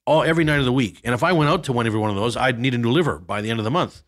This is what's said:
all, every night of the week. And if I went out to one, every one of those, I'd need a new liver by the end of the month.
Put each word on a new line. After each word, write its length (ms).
all, 160
every 220
night 140
of 60
the 80
week. 320
And 100
if 80
I 100
went 180
out 140
to 80
one, 140
every 140
one 100
of 60
those, 200
I'd 220
need 160
a 40
new 120
liver 280
by 240
the 80
end 100
of 40
the 60
month. 380